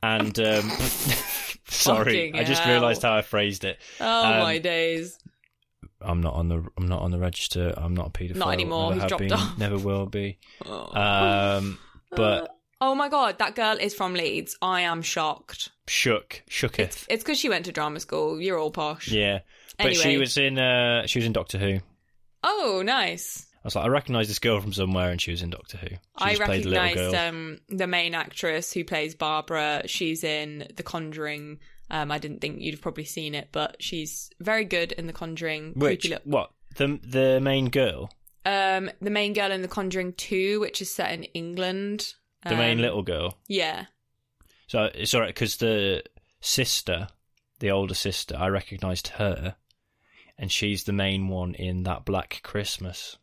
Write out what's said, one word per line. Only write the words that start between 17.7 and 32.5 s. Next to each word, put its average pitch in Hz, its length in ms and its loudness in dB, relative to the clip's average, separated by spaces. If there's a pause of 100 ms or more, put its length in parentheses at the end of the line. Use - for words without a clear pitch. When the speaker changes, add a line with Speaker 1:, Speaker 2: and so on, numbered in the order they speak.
Speaker 2:
drama 151 280 -2
school. 156 400 -2
You're 180 180 0
all 156 140 0
posh. 156 380 -4
Speaker 1:
Yeah, 104 300 2 (380)
but 202 180 4
she 165 80 4
Speaker 2:
Anyway. 139 180 4
Speaker 1:
was 127 160 2
in, 135 200 2
uh, 123 500 4
she - 120 2
was 113 60 2
in 113 80 2
Doctor 95 240 -2
Who. 98 220 2 (640)
Speaker 2:
Oh, 302 420 0
nice. 175 600 -2 (120)
Speaker 1:
I - 100 -10
was - 80 -4
like, - 80 0
"I 117 60 4
recognise 123 400 2
this 104 100 -2
girl 110 220 2
from 104 100 -4
somewhere," 92 400 2
and 87 80 -2
she - 120 -2
was 87 100 -4
in 87 80 -4
Doctor - 300 -14
Who. 82 100 -10
She 92 80 -12 (180)
Speaker 2:
I 190 140 0
Speaker 1:
just 208 140 2
played 196 200 2
the 190 60 0
little 185 160 4
Speaker 2:
recognised, 180 260 2
Speaker 1:
girl. 170 160 2
Speaker 2:
um, 165 300 -8 (100)
the 185 200 -2
main 170 280 0
actress 165 560 -2
who 170 140 -4
plays 156 300 -4
Barbara. 151 680 -2
She's 160 380 -2
in 151 540 -4
The 165 60 -10
Conjuring. 151 760 -8 (320)
Um, 156 200 -2
I 151 80 -2
didn't 147 200 -10
think - 220 -6